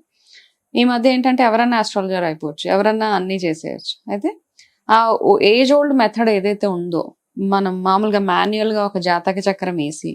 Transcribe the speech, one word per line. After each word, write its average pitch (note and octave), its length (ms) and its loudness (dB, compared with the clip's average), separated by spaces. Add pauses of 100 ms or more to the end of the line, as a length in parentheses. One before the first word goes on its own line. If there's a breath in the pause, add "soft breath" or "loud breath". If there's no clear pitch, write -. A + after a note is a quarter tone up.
(760 soft breath)
ఈ A#3+ 80 2
మధ్య B3 260 2
ఏంటంటే B3+ 340 2
ఎవరన్నా A#3 340 2
ఆస్ట్రాలజర్ F#3+ 460 -2
అయిపోవచ్చు, D#3 460 -6
ఎవరన్నా G#3+ 380 2
అన్నీ F#3+ 280 -2
చేసేయచ్చు. D#3+ 760 -8
అయితే G#3 180 -4 (600 soft breath)
ఆ A3 80 6 (240)
ఓ-, G3 200 4
ఏజ్ B3 320 4
ఓల్డ్ D4 200 2
మెథడ్ A3+ 360 2
ఏదైతే G3+ 380 0
ఉందో, F3 360 -4 (360)
మనం G3 440 -2
మామూలుగా G3+ 360 2
మాన్యువల్‌గా G#3 680 0
ఒక G3+ 120 -4
జాతక F3+ 400 -2
చక్రం F#3+ 380 -4
వేసి D#3 400 -6